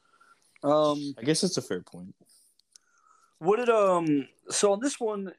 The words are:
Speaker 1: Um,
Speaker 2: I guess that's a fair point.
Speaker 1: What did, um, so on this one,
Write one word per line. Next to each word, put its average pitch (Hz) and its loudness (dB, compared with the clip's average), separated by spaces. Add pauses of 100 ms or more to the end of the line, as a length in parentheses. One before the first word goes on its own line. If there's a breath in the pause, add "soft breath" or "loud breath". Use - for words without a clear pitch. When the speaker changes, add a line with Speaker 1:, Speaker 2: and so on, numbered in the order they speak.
(640 soft breath)
Speaker 1:
Um, 147 0
Speaker 2:
I 113 -12
guess 156 0
that's 180 -2
a 123 -6
fair 90 -6
point. - -20 (1200 soft breath)
Speaker 1:
What 190 2
did, 240 -2
um, 175 2 (200)
so 202 2
on 202 0
this 277 -4
one, 208 -6